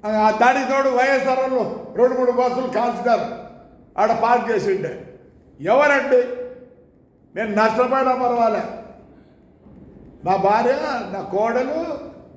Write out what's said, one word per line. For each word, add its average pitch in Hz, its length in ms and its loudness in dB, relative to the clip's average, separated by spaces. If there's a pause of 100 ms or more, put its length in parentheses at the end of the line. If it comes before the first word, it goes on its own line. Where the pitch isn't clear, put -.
ఆ, 214 240 4
దానికి 247 400 2
తోడు 269 180 2
వైఎస్ఆర్ 262 520 2
వాళ్ళు 254 560 -4
రెండు 254 220 4
మూడు 247 140 2
బస్సులు 247 340 0
కాల్చినారు, 240 760 -2 (560)
ఆడ 226 240 2
పార్క్ 233 280 2
చేసి 196 260 0
ఉండే. - 420 -10 (420)
ఎవరండి? 262 560 2 (1160)
నేను 208 200 -6
నష్టపోయినా 247 580 0
పర్వాలే, 240 500 0 (1600)
నా 185 120 0
భార్య, 220 480 2
నా 196 380 -6
కోడలు, 262 760 -2 (380)